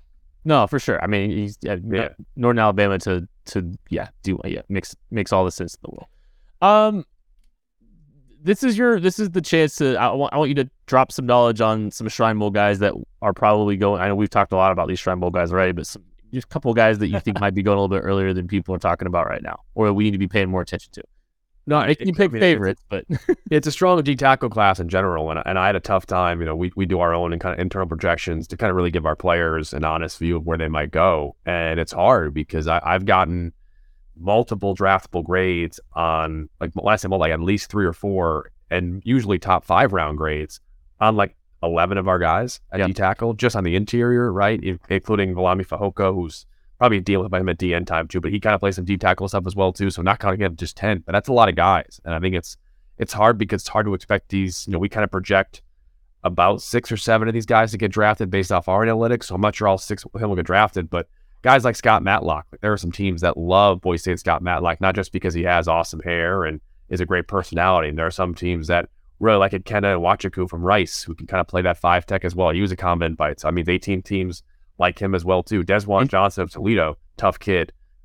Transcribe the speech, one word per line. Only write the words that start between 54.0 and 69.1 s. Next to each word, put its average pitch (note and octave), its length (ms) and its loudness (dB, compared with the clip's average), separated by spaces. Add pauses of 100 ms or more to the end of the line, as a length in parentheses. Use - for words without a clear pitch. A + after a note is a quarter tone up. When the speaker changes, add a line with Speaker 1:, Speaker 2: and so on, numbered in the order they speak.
Speaker 2:
these, F#2+ 360 -4
you G2+ 60 -8
know, E2 60 -2
we G2 100 -2
kinda G#2+ 180 -2
project F#2+ 540 0 (640)
about F2+ 380 2
six - 280 -4
or A2+ 60 -4
seven A2 320 0
of A2+ 60 -2
these A#2 100 -4
guys A2 280 2
to G#2 40 -6
get G2 160 -2
drafted G#2+ 380 0
based F#2+ 200 -2
off F2+ 160 0
our F#2+ 160 2
analytics. A#2 420 0
So F2+ 100 -8
I'm F#2 80 -2
not G#2 120 0
sure G#2+ 140 0
all F#2+ 80 4
six - 300 -8
of - 120 -14
them G#2+ 120 -2
will F#2+ 60 -2
get E2+ 100 -2
drafted, F#2+ 420 2
but E2+ 180 -6 (360)
guys B2+ 200 6
like A#2 140 0
Scott A2 260 4
Matlock, E2 480 0
like, - 120 -18
there G#2 100 2
are G2+ 60 0
some E2+ 140 -8
teams F#2 280 -4
that E2+ 160 2
love F2+ 460 4
Boise F2 180 0
State F2+ 200 -4
Scott E2 220 -2
Matlock, F2 380 -2
not F#2+ 140 2
just F#2+ 180 -4
because F2+ 220 -4
he E2+ 80 -2
has E2+ 260 2
awesome E2 320 0
hair E2+ 440 -2
and D#2 180 -6 (260)
is F2+ 140 -4
a E2+ 40 -2
great F2+ 220 -2
personality. F2 640 0
And D2+ 80 -6
there E2 80 -2
are E2 40 -2
some F2+ 240 -4
teams E2+ 340 -4
that F2 200 0 (300)